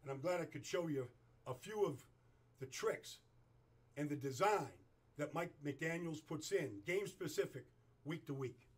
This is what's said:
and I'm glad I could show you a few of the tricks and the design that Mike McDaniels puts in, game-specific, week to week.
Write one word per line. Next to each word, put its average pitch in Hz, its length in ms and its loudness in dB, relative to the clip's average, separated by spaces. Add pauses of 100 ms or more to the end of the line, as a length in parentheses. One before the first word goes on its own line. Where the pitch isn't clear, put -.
and 139 80 -4
I'm 139 80 -2
glad 175 220 2
I 156 40 0
could 143 200 -8
show 175 220 2
you 135 200 2 (400)
a 127 60 -2
few 202 320 0
of 135 180 -2 (560)
the 131 60 -6
tricks - 540 -2 (800)
and 147 120 0
the 147 60 2
design 139 520 4 (500)
that 147 160 0
Mike 170 200 0 (120)
McDaniels 160 600 -2
puts - 260 -2
in, 131 340 2
game-specific, 170 800 0 (380)
week 156 240 -4
to 143 60 -4
week. 135 340 -4 (100)